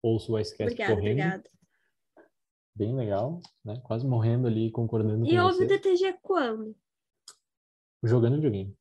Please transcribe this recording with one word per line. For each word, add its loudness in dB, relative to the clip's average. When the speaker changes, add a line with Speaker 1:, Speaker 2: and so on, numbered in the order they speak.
Speaker 1:
Ouço 0
o 0
Icecast -4
Speaker 2:
Obrigada, 0
Speaker 1:
correndo. 0
Speaker 2:
obrigada. -4
Speaker 1:
Bem -4
legal, -4
né? -10
Quase -4
morrendo 2
ali, 0
concordando 0
Speaker 2:
E 2
Speaker 1:
com 6
Speaker 2:
ouve 4
o 0
Speaker 1:
você. 2
Speaker 2:
D 2
T 2
G 0
quando? -4
Speaker 1:
Jogando 4
videogame. -2